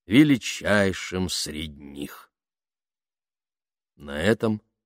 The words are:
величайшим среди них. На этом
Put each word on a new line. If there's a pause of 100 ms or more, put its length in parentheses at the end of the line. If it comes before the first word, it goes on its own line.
величайшим
среди
них. (1700)
На
этом (260)